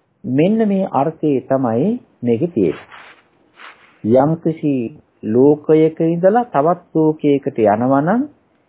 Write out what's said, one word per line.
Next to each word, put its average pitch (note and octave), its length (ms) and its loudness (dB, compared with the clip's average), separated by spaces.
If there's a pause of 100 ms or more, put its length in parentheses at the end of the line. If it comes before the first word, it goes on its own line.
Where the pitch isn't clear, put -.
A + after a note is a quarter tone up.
(240)
මෙන්න D3+ 340 0 (100)
මේ F#3+ 220 -2
අර්ථය D#3 500 -2
තමයි C3 460 -2 (320)
මේකේ A#2 360 -2
තියෙන්නේ. F2 340 -2 (1160)
යම්කිසි D3+ 720 0 (460)
ලෝකයක D3+ 800 2
ඉඳලා F3 440 0
තවත් F3 380 -2 (100)
ලෝකයකට D3+ 640 0
යනවා A#2+ 440 2
නම් G#3 200 0 (460)